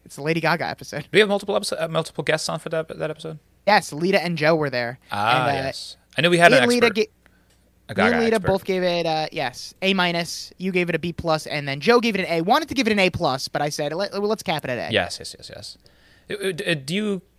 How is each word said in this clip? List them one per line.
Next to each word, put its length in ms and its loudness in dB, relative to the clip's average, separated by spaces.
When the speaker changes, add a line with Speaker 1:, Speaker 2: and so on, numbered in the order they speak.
Speaker 1:
It's 120 -20
the 60 -12
Lady 180 0
Gaga 260 0
episode. 360 -8
Speaker 2:
Do 100 -18
we 80 6
have 80 4
multiple 300 -2
episo-, 220 -4
uh, 80 -2
multiple 360 -4
guests 240 0
on 100 -4
for 120 -12
that, 180 -4
that 120 -4
episode? 280 -12
Speaker 1:
Yes, 260 2
Lita 300 0
and 140 -2
Joe 200 4
were 140 -2
there. 280 -4
Speaker 2:
Ah, 360 2
Speaker 1:
And, 100 0
uh, 80 -4
Speaker 2:
yes. 300 -10
I 60 0
knew 80 4
we 80 4
had 120 10
Speaker 1:
me 80 8
Speaker 2:
an 60 6
Speaker 1:
and 80 2
Lita 140 4
Speaker 2:
expert. 100 0
Speaker 1:
ga-, 120 2
Speaker 2:
A 40 -12
Gaga 160 4
Speaker 1:
me 60 2
and 80 2
Lita 120 4
Speaker 2:
expert. 120 0
Speaker 1:
both 160 2
gave 180 0
it, 240 0
uh, 240 0
yes, 420 -6
A 120 2
minus. 640 -2
You 140 -2
gave 160 0
it 80 0
a 20 -6
B 140 -4
plus, 340 -2
and 220 -4
then 120 -4
Joe 200 4
gave 160 0
it 60 0
an 40 -4
A. 160 0
Wanted 280 2
to 40 -8
give 140 2
it 40 2
an 60 2
A 120 4
plus, 360 -2
but 160 -4
I 60 -2
said, 240 -4
"Let, 280 -4
let's 220 -2
cap 220 -4
it 60 -6
at 200 -6
A." 20 0
Speaker 2:
Yes, 280 0
yes, 180 -14
yes, 160 -18
yes. 240 -18
Uh, 180 -4
uh, 40 -2
d-, 120 -8
uh, 100 0
do 200 -6
you 280 -2